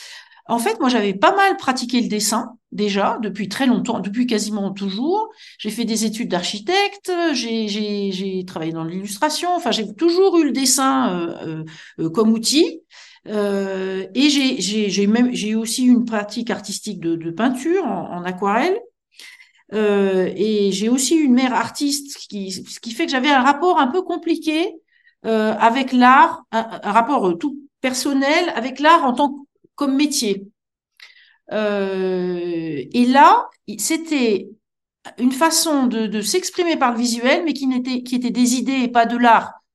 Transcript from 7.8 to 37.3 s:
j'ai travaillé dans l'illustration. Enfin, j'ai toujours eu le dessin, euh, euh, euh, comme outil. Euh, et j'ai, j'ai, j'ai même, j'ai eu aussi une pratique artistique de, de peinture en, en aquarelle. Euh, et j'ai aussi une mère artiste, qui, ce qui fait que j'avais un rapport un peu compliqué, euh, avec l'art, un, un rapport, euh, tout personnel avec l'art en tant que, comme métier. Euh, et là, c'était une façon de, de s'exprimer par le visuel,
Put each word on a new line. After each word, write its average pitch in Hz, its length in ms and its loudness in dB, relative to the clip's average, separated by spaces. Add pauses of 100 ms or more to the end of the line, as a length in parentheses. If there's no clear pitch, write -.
j'ai 185 320 -4
travaillé 165 300 -8
dans 160 100 -6
l'illustration. 208 720 -4
Enfin, 339 160 -2
j'ai 208 220 -4
toujours 339 460 2
eu 311 60 4
le 269 60 0
dessin, 262 640 2
euh, 170 200 -6 (100)
euh, 160 180 -8 (360)
euh, 160 100 -2
comme 220 240 2
outil. 262 480 0 (460)
Euh, 190 840 -4
et 277 160 4
j'ai, 269 300 2
j'ai, 208 300 -2
j'ai 196 180 0
même, 240 260 4
j'ai 185 160 -4
eu 220 60 0
aussi 226 300 -2
une 247 180 6
pratique 220 460 -4
artistique 196 500 -8
de, 165 160 -2
de 165 160 -6
peinture 294 540 0
en, 185 320 -6
en 175 80 -8
aquarelle. 202 520 0 (960)
Euh, 196 600 2
et 208 380 2
j'ai 202 160 0
aussi 262 260 2
une 285 200 4
mère 254 180 2
artiste, 285 640 -4 (100)
qui, 196 240 -8
ce - 300 -12
qui 233 100 -12
fait 330 140 -4
que 262 60 -2
j'avais 277 180 0
un 269 140 4
rapport 302 360 2
un 269 80 4
peu 359 140 0
compliqué, 330 720 -2 (520)
euh, 220 280 2
avec 254 400 2
l'art, 262 580 6
un, 226 320 -4
un 202 80 -2
rapport, 226 380 2
euh, 170 60 0
tout 285 220 -6 (220)
personnel 277 760 0
avec 247 240 -6
l'art 311 260 4
en 247 80 0
tant 285 160 2
que, 285 60 -8 (400)
comme 269 200 -2
métier. 233 480 0 (1080)
Euh, 180 1400 -2
et 240 140 2
là, 311 420 6 (320)
c'était 277 720 0 (680)
une 247 140 2
façon 311 560 2
de, 220 180 -2
de 214 160 -4
s'exprimer 339 560 -2
par 247 140 2
le 226 80 -4
visuel, 247 460 0